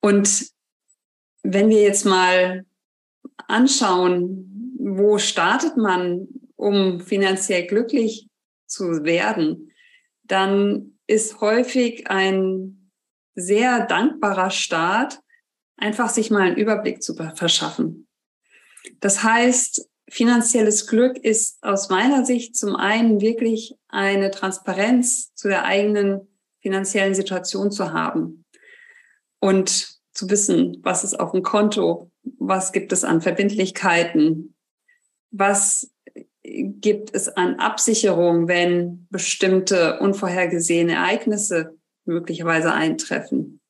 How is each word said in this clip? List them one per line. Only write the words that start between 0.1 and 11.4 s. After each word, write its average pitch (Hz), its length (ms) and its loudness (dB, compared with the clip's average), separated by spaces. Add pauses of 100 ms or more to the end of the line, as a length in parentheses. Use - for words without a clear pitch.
wenn 202 280 2
wir 214 100 6
jetzt 202 240 4
mal 185 600 2 (840)
anschauen, 190 1300 0
wo 202 380 2
startet 220 640 0
man, 180 500 0 (280)
um 196 440 0
finanziell 190 680 0
glücklich 226 640 -2 (380)
zu 165 380 -4
werden, 170 680 -2 (520)
dann 202 840 0
ist 214 340 0